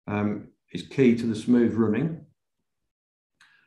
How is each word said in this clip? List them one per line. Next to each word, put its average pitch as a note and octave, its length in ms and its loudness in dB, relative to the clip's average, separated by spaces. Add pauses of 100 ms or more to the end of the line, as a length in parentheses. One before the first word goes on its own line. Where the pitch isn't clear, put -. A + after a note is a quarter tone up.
um, G#2 420 -4 (220)
is - 120 -10
key B2 320 4
to A#2+ 100 -6
the A2 100 -2
smooth A#2 380 2
running. A2+ 520 -2 (1400)